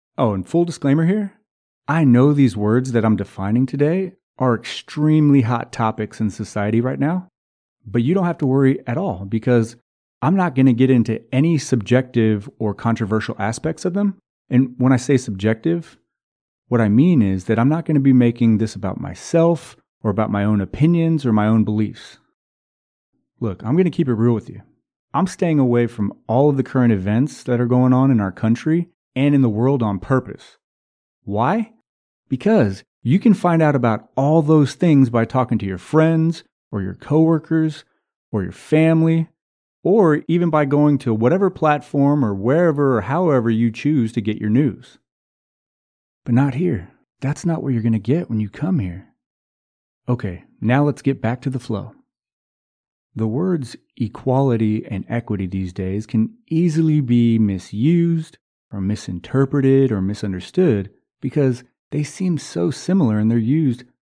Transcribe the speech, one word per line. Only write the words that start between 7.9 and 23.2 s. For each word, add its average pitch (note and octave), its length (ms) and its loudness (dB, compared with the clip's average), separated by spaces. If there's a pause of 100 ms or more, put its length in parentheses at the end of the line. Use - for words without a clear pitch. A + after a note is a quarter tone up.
you D3 100 0
don't F#3+ 120 0
have F3 140 -2
to D3+ 60 -2
worry C3+ 400 2
at A#2+ 120 -6
all B2+ 260 -6
because A2+ 540 0 (440)
I'm E3 140 2
not F3 200 -2
gonna C3 180 6
get B2+ 160 2
into A#2 320 0 (120)
any D#3 240 2
subjective A#2 920 0 (100)
or G#2+ 140 -2
controversial A2 680 -4
aspects A2+ 460 -6
of F3+ 80 -4
them. G3+ 240 -2 (320)
And B2 280 0
when B2+ 140 2
I C3 60 4
say C#3 180 0
subjective, A2 840 -4 (680)
what A#2+ 140 0
I G#2+ 80 2
mean C#3 320 4
is F#2+ 240 -2
that A2 120 0
I'm A#2+ 120 2
not D#3+ 160 -4
gonna D3+ 160 0
be C3+ 100 4
making A#2+ 460 4
this A2 180 -4
about F#2+ 240 -8
myself E3 760 -2 (260)
or G#2+ 80 0
about G#2+ 200 -2
my G2+ 120 -2
own G#2 160 0
opinions E3 680 0
or A#2+ 60 0
my G#2+ 160 2
own A2 160 4
beliefs. G#2+ 560 -6 (1200)